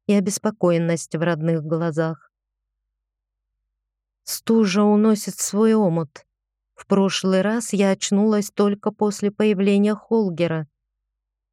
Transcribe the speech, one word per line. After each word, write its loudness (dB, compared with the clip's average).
и 2
обеспокоенность 0
в -4
родных -2
глазах. -4
«Стужа 0
уносит 2
свой 0
омут. -2
В -20
прошлый 0
раз -4
я 2
очнулась 0
только -2
после -2
появления 2
Холгера». -2